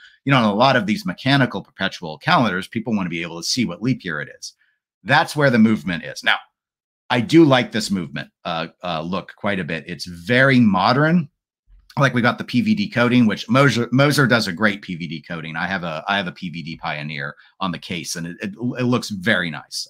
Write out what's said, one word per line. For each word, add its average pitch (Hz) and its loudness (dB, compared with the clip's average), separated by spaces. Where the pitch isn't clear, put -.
you 135 -2
know, 139 6
on 117 4
a 101 2
lot 127 4
of 110 0
these 104 -2
mechanical 120 0
perpetual 87 -8
calendars, 110 0
people 113 -6
wanna 92 -4
be 82 -6
able 82 -10
to 85 -10
see 117 -2
what 87 -10
leap 120 -2
year 78 -6
it 69 -12
is. - -18
That's 143 2
where 143 4
the 120 4
movement 92 2
is. 67 -14
Now, - 2
I 123 2
do 151 6
like 127 4
this 107 -4
movement, 78 -6
uh, 82 -6
uh, 82 -6
look 87 -8
quite 101 -4
a 87 -6
bit. 78 -8
It's 87 -12
very 123 4
modern. 123 4
Like, 127 4
we 120 2
got 120 2
the - -10
P 123 0
V 104 2
D 101 0
coating, 120 4
which 98 -2
Moser, 120 2
Moser 139 4
does 110 2
a 92 -4
great 101 -2
P 90 -10
V 85 -8
D 78 -10
coating. 80 -12
I 87 -4
have 90 -6
a, 80 -8
I 101 0
have 98 -2
a 87 -8
P 90 -12
V 82 -10
D 80 -12
Pioneer 76 -10
on 95 -4
the 85 -8
case, 85 -10
and 85 -8
it, 87 -14
it, 104 -10
it 127 -2
looks 123 -2
very 90 -4
nice. - -12